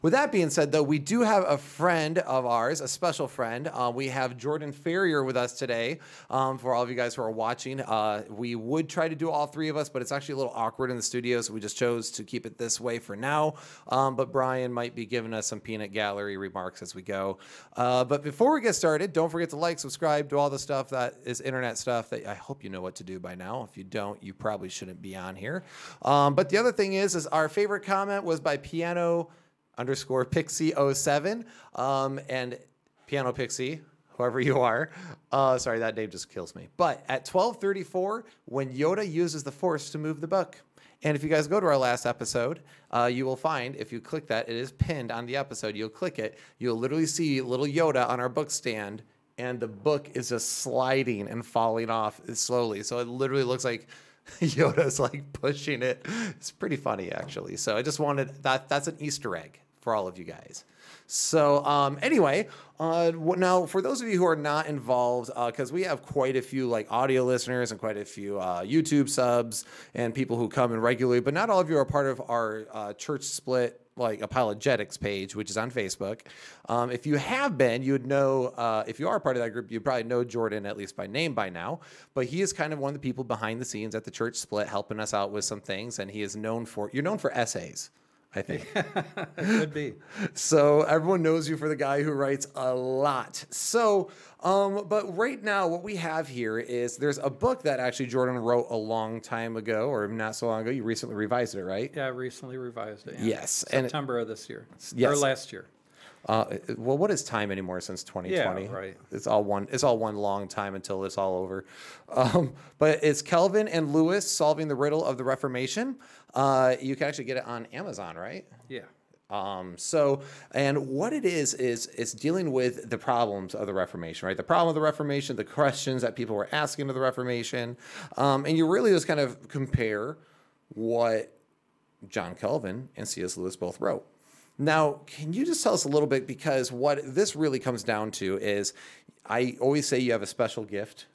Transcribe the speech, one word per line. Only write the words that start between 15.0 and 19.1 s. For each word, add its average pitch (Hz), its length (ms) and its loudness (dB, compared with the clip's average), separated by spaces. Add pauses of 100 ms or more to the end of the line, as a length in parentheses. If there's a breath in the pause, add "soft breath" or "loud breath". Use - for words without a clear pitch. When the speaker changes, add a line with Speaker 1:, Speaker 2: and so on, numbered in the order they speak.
Speaker 1:
giving 113 260 -2
us 110 140 -4
some 107 140 -6
peanut 107 320 -6
gallery 101 440 -2
remarks 95 460 -8
as 90 120 -12
we 95 60 -12
go. 98 380 -4 (400 loud breath)
Uh, 127 260 4
but 143 180 0
before 151 300 4
we 302 80 4
get 214 140 2
started, 160 400 2